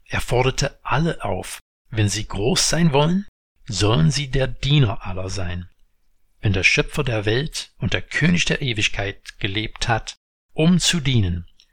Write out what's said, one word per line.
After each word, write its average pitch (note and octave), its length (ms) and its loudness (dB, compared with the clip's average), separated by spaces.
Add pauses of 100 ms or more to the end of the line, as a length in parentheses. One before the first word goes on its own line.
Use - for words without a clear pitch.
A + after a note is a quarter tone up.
Er - 160 -4
forderte - 640 0
alle D#3 400 0
auf, F#2+ 340 -6 (320)
wenn G#2+ 180 2
sie G#2+ 180 -4
groß G#2+ 420 0
sein E3 240 4
wollen, E3 340 2 (400)
sollen G#2+ 440 2
sie C#3+ 180 -4
der C3 180 0
Diener C3+ 600 2
aller F#2+ 240 -6
sein. F2+ 380 -4 (720)
Wenn G#2+ 120 2
der F#2 120 0
Schöpfer - 400 0
der A2 200 -2
Welt B2 540 -2
und A#2+ 140 -2
der G#2 100 -2
König E3+ 420 0
der - 180 -2
Ewigkeit G#2+ 760 -4
gelebt G#2+ 500 -4
hat, - 280 -2 (380)
um E3 260 4
zu - 200 0
dienen, G2+ 460 0 (260)